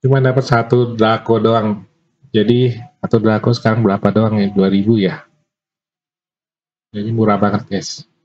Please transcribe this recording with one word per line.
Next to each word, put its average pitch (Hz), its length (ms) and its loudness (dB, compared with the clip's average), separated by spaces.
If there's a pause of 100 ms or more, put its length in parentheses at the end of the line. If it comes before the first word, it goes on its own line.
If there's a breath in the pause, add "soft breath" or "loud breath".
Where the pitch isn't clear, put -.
Cuma 135 160 2
dapat 127 160 2
satu 117 560 0
Draco 113 400 0
doang. 110 480 0 (480)
Jadi, 120 400 2 (240)
satu - 240 -2
Draco 110 320 0
sekarang 113 320 0
berapa 98 240 0
doang 107 320 0
ya? 101 80 0
Dua 98 160 0
ribu 101 320 2
ya? 90 240 -2 (1700)
Jadi 107 240 -8
murah 107 240 2
banget, 101 320 -2
guys. - 400 -10 (160)